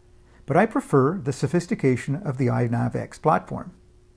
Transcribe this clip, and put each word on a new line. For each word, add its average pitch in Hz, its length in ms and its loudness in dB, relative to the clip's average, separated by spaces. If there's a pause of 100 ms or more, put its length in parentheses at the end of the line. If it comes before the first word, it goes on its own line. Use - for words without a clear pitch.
(440)
but 143 120 0
I 214 100 6
prefer 160 520 2
the 135 140 -4
sophistication 143 840 0
of 127 200 -6
the 127 120 0
iNavX 120 760 -2
platform. 156 500 0 (440)